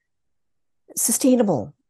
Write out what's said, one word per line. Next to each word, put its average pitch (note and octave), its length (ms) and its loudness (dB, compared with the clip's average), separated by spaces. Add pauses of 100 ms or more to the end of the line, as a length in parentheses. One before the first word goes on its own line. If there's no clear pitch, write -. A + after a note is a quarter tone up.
(960)
sustainable G#3+ 800 0 (160)